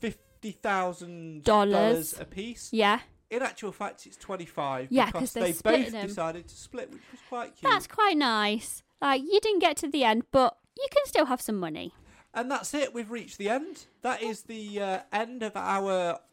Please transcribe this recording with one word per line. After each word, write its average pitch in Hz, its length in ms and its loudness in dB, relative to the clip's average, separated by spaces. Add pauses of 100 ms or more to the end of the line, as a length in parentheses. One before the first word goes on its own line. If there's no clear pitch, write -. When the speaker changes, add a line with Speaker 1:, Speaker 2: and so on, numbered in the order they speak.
Speaker 1:
fifty - 520 -8
thousand 175 920 -4
dollars 202 680 4
Speaker 2:
Dollars. - 80 -12
Speaker 1:
apiece, 220 520 -12
Speaker 2:
Yeah. 220 280 4 (300)
Speaker 1:
in 240 120 -4
actual 214 300 -6
fact, - 340 -10
it's 104 100 -20
twenty-five 143 760 -6
Speaker 2:
Yeah, 247 160 4
Speaker 1:
because 180 140 -4
Speaker 2:
'cause - 140 -4
they're 226 100 -4
Speaker 1:
they 175 80 0
Speaker 2:
splitting 262 320 4
Speaker 1:
both 233 80 -8
Speaker 2:
them. 202 140 -8
Speaker 1:
decided 170 420 -6
to - 80 -20
split, - 340 -14
which - 200 -20
was 247 180 -20
quite 240 280 -10
cute. 539 140 2
Speaker 2:
That's 403 160 2
quite 403 300 2
nice. 220 680 0 (180)
Like, 269 220 2
you 392 180 4
didn't 415 200 2
get 330 180 4
to 320 100 -4
the 294 160 0
end, 226 280 4
but 254 240 4 (200)
you 539 140 -4
can 571 160 4
still 311 200 4
have 254 140 -2
some 214 160 -4
money. 170 380 -8 (400)
Speaker 1:
And 240 160 -4
that's 240 240 -4
it. 285 180 -2
We've 226 180 -8
reached 233 280 -12
the 202 100 -4
end. 285 380 -4 (160)
That 240 200 -4
is 226 200 -6
the, 214 380 -10
uh, 190 200 -2 (120)
end 233 300 -4
of 208 140 -6
our 190 640 0 (120)